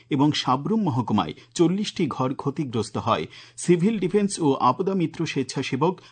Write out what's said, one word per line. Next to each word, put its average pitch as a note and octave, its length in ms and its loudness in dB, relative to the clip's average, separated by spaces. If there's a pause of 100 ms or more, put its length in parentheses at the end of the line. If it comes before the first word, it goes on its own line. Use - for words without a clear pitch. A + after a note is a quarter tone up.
এবং D3 220 2
সাবরুম D#3 520 0
মহকুমায় A2 500 0 (200)
চল্লিশটি F#3 540 0
ঘর C3 260 -2
ক্ষতিগ্রস্ত B2 640 -4
হয়। F#2 280 0 (320)
সিভিল F3+ 420 2
ডিফেন্স G3 400 0
ও D3 140 4
আপদা E3+ 400 2
মিত্র E3 320 -2
স্বেচ্ছাসেবক, C#3+ 760 -2 (100)